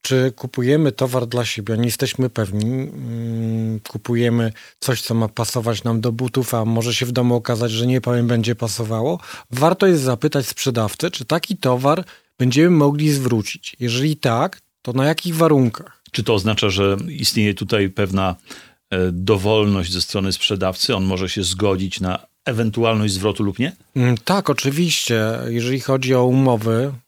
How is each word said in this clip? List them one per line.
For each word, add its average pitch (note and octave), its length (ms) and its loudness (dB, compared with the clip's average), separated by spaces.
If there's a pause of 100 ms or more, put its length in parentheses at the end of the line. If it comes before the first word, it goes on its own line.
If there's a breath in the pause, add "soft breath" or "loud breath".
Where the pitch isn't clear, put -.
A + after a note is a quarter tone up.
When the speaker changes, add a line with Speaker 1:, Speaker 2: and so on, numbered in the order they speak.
Speaker 1:
czy C3 340 0
kupujemy C3 560 0
towar B2 360 -2
dla A#2+ 180 -2
siebie, A2 280 -6
a G#2+ 40 0
nie A#2+ 80 2
jesteśmy B2 440 -2
pewni, G#2 360 -2
mm, A2+ 1120 -4
kupujemy A#2 720 0 (260 loud breath)
coś, B2 220 -2
co - 120 -4
ma A2+ 140 2
pasować A2+ 560 -2
nam A2+ 180 0
do A#2+ 100 0
butów, B2 420 -2
a A2+ 120 0
może A2+ 280 0
się B2 120 -2
w B2 60 -6
domu B2 240 2
okazać, A#2 360 -2
że A#2 160 -2
nie B2+ 140 2
powiem, A#2+ 260 0
będzie A#2 280 0
pasowało, A2+ 640 -4 (320 loud breath)
warto E3 360 4
jest D#3+ 160 4
zapytać C3 440 0
sprzedawcę, A#2 640 -2
czy B2 140 -10
taki E3+ 320 -2
towar C#3 460 2 (340 loud breath)
będziemy B2+ 320 4
mogli D3 420 4
zwrócić. A#2+ 680 -2
Jeżeli B2+ 380 -2
tak, C3 440 0 (200)
to B2 120 -8
na C3 120 2
jakich D#3+ 300 -2
warunkach? D3 640 2 (100)
Speaker 2:
Czy A#2 120 -2
to B2 100 2
oznacza, G#2 360 2
że G2 280 2 (120)
istnieje G#2+ 440 0
tutaj G2+ 360 0
pewna, F#2+ 460 0 (540 loud breath)
e, F#2+ 80 -2 (140)
dowolność G2 840 2
ze F2+ 80 -2
strony G2 300 -2
sprzedawcy? F#2+ 640 -2
On F#2+ 80 0
może F#2+ 260 0
się G2+ 140 -4
zgodzić F#2+ 560 0
na F#2 200 -2 (260)
ewentualność A2 680 0
zwrotu G2+ 300 -2
lub G2 160 -4
nie? D3+ 160 -2 (200)
Speaker 1:
Mm, B2 220 2
tak, F#3+ 320 0
oczywiście. C3+ 760 0 (240)
Jeżeli A#2+ 320 -2
chodzi C3 360 0
o B2 80 4
umowy B2+ 680 2 (140)